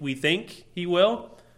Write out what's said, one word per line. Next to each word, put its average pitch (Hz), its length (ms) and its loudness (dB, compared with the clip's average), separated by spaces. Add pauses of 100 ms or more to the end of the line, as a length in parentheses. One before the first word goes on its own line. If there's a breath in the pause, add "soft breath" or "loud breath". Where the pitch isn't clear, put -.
we 139 140 -4
think 165 500 -4 (100)
he 175 120 -6
will. 190 520 2 (200 soft breath)